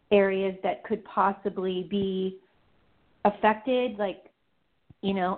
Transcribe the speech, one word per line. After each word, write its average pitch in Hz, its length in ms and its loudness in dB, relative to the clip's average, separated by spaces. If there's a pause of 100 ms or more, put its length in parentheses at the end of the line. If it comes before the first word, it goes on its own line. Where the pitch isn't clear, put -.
(120)
areas 190 520 4
that 180 220 -4
could 214 180 -4
possibly 190 880 -2
be 190 460 -2 (880)
affected? 214 760 0
Like, 196 240 -6 (800)
you 196 120 0
know, 190 240 0